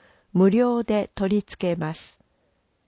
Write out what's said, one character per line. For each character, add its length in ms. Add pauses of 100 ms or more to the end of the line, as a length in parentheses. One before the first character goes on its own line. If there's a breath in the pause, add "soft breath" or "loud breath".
(340 soft breath)
無 160
料 340
で 320
取 220
り 40
付 340
け 40
ま 140
す。 260 (680)